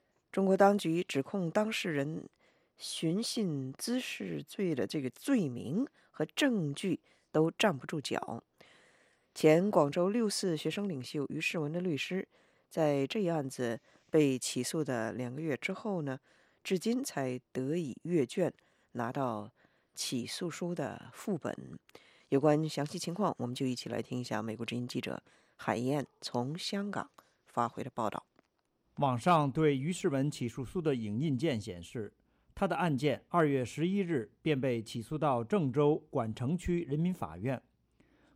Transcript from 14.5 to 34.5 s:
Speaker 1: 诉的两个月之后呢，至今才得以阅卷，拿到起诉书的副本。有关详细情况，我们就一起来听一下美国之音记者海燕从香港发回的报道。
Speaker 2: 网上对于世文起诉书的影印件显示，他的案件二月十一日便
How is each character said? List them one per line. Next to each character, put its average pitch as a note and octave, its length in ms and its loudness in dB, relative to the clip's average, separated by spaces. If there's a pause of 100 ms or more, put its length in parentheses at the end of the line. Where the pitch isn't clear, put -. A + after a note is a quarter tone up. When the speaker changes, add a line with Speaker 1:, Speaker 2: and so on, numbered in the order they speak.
Speaker 1:
诉 D#3 220 -2
的 A#2 280 -2
两 B2 220 -6
个 D3+ 80 -8
月 D3+ 140 -2
之 - 160 -6
后 F#3+ 300 -4
呢， C3+ 160 -4 (440)
至 F#3+ 160 0
今 A#3 240 0
才 B2+ 380 -2 (100)
得 C3 260 -2
以 D3+ 280 -4
阅 E3 200 4
卷， D#3 280 0 (400)
拿 A#2 200 -4
到 A#2 380 -4 (420)
起 - 320 -4
诉 - 240 -6
书 F3 240 -6
的 C3 400 -6
副 - 240 -4
本。 - 200 -4 (720)
有 C#3 80 6
关 D3+ 300 4
详 C#3+ 160 -2
细 E3+ 140 -8
情 E3+ 160 -6
况， F#3+ 240 0
我 B2 80 -4
们 B2 80 -6
就 C3+ 100 -2
一 B2+ 100 0
起 A#2 140 -8
来 A2+ 140 -4
听 B2 180 -6
一 - 20 -6
下 A2 200 -4
美 A2 120 -6
国 A2+ 120 -6
之 A#2 100 -6
音 B2 100 -4
记 C3 140 -4
者 - 220 -8 (340)
海 - 220 -2
燕 B2+ 260 0 (160)
从 B2+ 380 -4
香 G3+ 320 -4
港 - 180 -6 (380)
发 A#2+ 200 0
回 A2+ 160 -8
的 C3 120 -6
报 A2 160 0
道。 - 120 -8 (760)
Speaker 2:
网 C3 220 0
上 D3+ 320 4
对 D3 280 2
于 C#3+ 120 -2
世 F3+ 200 -2
文 C#3 200 2
起 B2+ 160 -6
诉 A#2 160 -6
书 B2 160 -6
的 D#3 160 2
影 G#2+ 240 -2
印 C#3+ 200 0
件 C3+ 200 0
显 F2+ 240 -8
示， G#2 300 -10 (420)
他 G3 140 0
的 E3+ 80 -2
案 E3 180 2
件 C3 340 2
二 E3+ 180 6
月 C3+ 180 4
十 D3+ 240 -2
一 G3 140 2
日 E3 280 0 (120)
便 D3 180 2